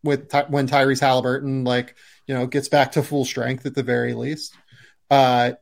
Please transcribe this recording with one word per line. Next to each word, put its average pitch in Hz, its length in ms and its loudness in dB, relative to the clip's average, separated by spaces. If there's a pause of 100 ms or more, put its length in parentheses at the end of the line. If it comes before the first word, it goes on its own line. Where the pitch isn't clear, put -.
with 143 260 -2
Ty-, 143 200 0
when 139 200 0
Tyrese 135 320 2
Halliburton, 131 640 0
like, 123 320 -2 (320)
you 135 80 -6
know, 127 140 -2
gets 139 200 -4
back 143 240 4
to 147 120 0
full 143 200 -2
strength 127 420 -6
at 131 100 -8
the 139 80 0
very 120 300 -2
least. 135 380 -8 (580)
Uh, 123 520 4